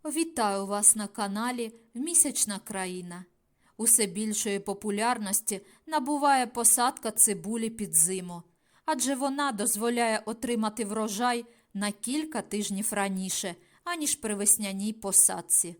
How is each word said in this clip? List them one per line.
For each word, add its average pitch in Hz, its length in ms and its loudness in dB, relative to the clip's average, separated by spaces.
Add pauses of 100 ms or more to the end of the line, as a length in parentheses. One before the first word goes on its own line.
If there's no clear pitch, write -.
(120)
Вітаю 247 520 2
вас 202 300 6
на 214 120 -6
каналі 226 640 -4 (220)
Місячна 269 640 0
країна. 185 680 -8 (520)
Усе 220 280 4
більшої 208 540 -2
популярності 202 1000 -2 (240)
набуває 285 640 2
посадка 240 640 2
цибулі 220 580 0
під 214 260 -8
зиму, 180 480 0 (420)
адже 269 300 0
вона 277 360 -2
дозволяє 220 760 0
отримати 226 600 -2
врожай 220 600 -2 (280)
на 202 180 -2
кілька 269 500 -4
тижнів 202 500 -4
раніше, 190 640 -2 (280)
аніж 330 320 -2
при 214 200 -4
весняній 202 580 0
посадці. 185 880 2